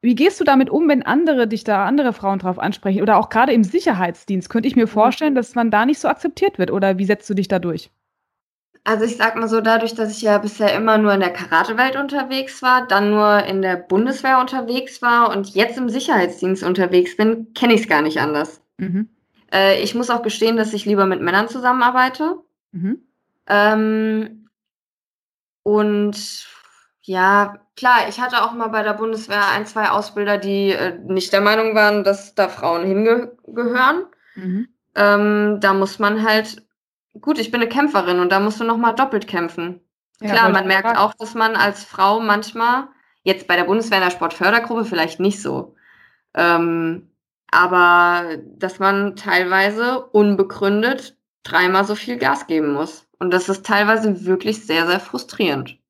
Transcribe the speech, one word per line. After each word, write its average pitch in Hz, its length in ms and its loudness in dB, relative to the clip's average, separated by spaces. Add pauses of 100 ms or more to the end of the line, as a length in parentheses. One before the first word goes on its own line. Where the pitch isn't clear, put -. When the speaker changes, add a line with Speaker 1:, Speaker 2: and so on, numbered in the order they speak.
Speaker 1:
Wie 240 120 2
gehst 320 260 2
du - 40 0
damit 269 260 4
um, 311 180 2
wenn 277 140 2
andere 285 440 2
dich 220 180 -6
da, 202 200 0
andere 254 300 0
Frauen 196 240 -4
drauf 185 200 -4
ansprechen? 190 440 -2
Oder 202 160 4
auch - 100 0
gerade 254 240 2
im 220 120 4
Sicherheitsdienst, 190 840 -2
könnte 226 200 -2
ich 254 80 0
mir 226 100 4
Speaker 2:
Mhm. 220 40 -8
Speaker 1:
vorstellen, 254 440 2
dass 254 200 -4
man 226 160 0
da 214 160 2
nicht 294 140 0
so - 80 -2
akzeptiert 349 500 -2
wird. - 120 -2
Oder 190 280 0
wie 196 60 -2
setzt 202 240 -2
du 214 60 -4
dich 190 140 -2
da 190 100 0
durch? 170 320 -6 (960)
Speaker 2:
Also 220 200 0
ich 233 140 -4
sag 226 180 0
mal 226 120 -4
so, 226 120 0
dadurch, 226 340 0
dass 214 160 -4
ich - 120 -12
ja 208 160 2
bisher 208 360 -2
immer 220 220 2
nur 214 160 4
in 196 80 2
der 180 120 0
Karate-Welt 262 640 0
unterwegs 269 680 -6
war, 254 240 2
dann 202 240 2
nur 208 340 4
in 190 160 -2
der 185 160 0
Bundeswehr 254 640 0
unterwegs 254 600 -6
war 240 280 4
und 196 240 -6
jetzt 226 220 0
im 247 140 -4
Sicherheitsdienst 190 720 -2
unterwegs 180 540 2
bin, 226 380 0
kenn 240 160 2
ich's 220 180 4
gar 151 120 2
nicht 156 200 -2
anders. 151 420 -4 (160)
Speaker 1:
Mhm. 190 320 -4 (420)
Speaker 2:
Äh, 196 300 2
ich - 120 -6
muss 240 140 -4
auch 233 140 -2
gestehen, 226 340 0
dass 220 160 -2
ich 208 140 -6
lieber 202 180 2
mit 190 160 -2
Männern 196 280 0
zusammenarbeite. 254 880 0 (360)
Speaker 1:
Mhm. 196 280 -6 (460)
Speaker 2:
Ähm, 214 1000 0 (1120)
und 208 840 -2 (560)
ja, 196 560 2 (180)
klar, 247 320 2
ich 208 120 -10
hatte 247 240 0
auch 226 80 -4
mal 233 160 -6
bei 214 140 -2
der 208 120 -2
Bundeswehr 214 560 -4
ein, 208 160 -2
zwei 214 240 -2
Ausbilder, 208 480 -2
die, 196 320 0
äh, 175 280 -4
nicht 185 340 -4
der 196 80 4
Meinung 220 340 2
waren, 208 300 2
dass 196 300 -2
da 190 140 0
Frauen 170 360 -4
hingehören. 240 1200 0 (280)
Speaker 1:
Mhm. 190 340 -6 (260)
Speaker 2:
Ähm, 208 680 2
da 196 140 2
muss 190 240 -2
man 214 260 0
halt, 220 380 -2 (580)
gut, 294 180 -2
ich 220 120 -6
bin 240 100 -2
eine 233 100 0
Kämpferin 208 500 0
und 180 100 0
da 190 100 4
musst 214 200 -2
du 226 40 -4
noch 226 120 0
mal 233 160 2
doppelt 226 360 -2
kämpfen. 170 520 -6 (400)
Speaker 1:
Ja, 208 100 -6
Speaker 2:
Klar, 214 140 4
Speaker 1:
wollte 208 80 4
Speaker 2:
man 190 120 2
Speaker 1:
ich 190 40 -2
Speaker 2:
merkt 190 200 2
Speaker 1:
fragen. 226 100 2
Speaker 2:
auch, 214 160 2
dass 220 200 -12
man 226 220 0
als 202 280 0
Frau 202 360 0
manchmal, 233 680 -2 (340)
jetzt 185 240 -2
bei 175 100 2
der 180 80 2
Bundeswehr 208 340 0
in 185 60 2
der 180 60 2
Sportfördergruppe 208 760 -2
vielleicht 165 360 -4
nicht 196 220 0
so, 135 320 -8 (600)
ähm, 170 760 0 (400)
aber 175 840 4 (100)
dass - 340 -10
man 196 360 0
teilweise 202 920 -2
unbegründet 208 1080 0 (280)
dreimal 185 400 2
so 208 120 -4
viel 247 220 -8
Gas 269 280 -2
geben 151 280 -2
muss. 156 320 -8 (120)
Und 180 140 -2
das 180 180 0
ist 196 160 -4
teilweise 208 600 0
wirklich 185 400 -2
sehr, 165 200 0
sehr 180 140 0
frustrierend. - 800 -6 (120)